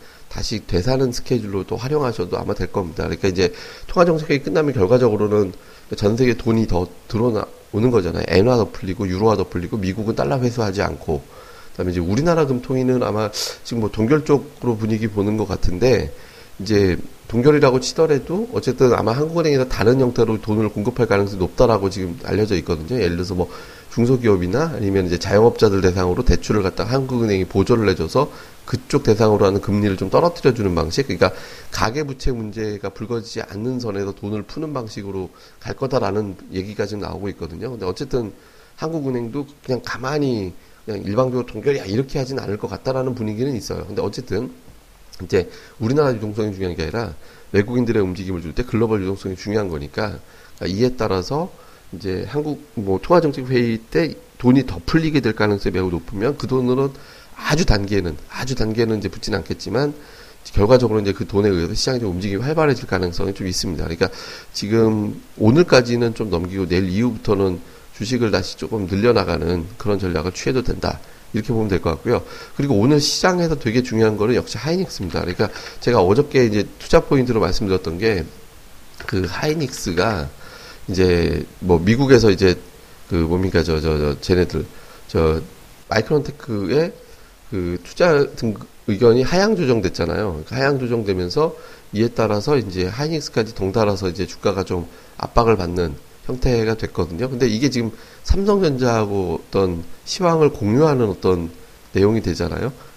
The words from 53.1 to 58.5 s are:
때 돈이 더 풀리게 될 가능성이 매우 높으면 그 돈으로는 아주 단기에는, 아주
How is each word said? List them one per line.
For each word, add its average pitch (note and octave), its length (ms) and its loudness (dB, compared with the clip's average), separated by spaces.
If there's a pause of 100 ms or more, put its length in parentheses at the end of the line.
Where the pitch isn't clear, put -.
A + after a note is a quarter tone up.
때 D#3 240 -2 (240)
돈이 B2+ 280 4
더 F2 200 -8
풀리게 D#3+ 340 2
될 A2 140 0
가능성이 G#2 400 0
매우 F#2 160 0
높으면 F#2+ 480 -4
그 - 80 -6
돈으로는 C3 440 0 (460)
아주 - 300 0
단기에는, G2 500 2 (140)
아주 C3 240 -6